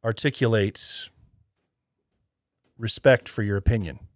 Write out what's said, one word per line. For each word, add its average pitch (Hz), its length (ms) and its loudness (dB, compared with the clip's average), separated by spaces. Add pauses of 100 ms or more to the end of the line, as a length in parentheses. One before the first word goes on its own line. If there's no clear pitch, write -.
articulate 117 1040 -2 (1700)
respect 120 500 2
for - 160 -6
your 101 140 0
opinion. 95 420 0 (160)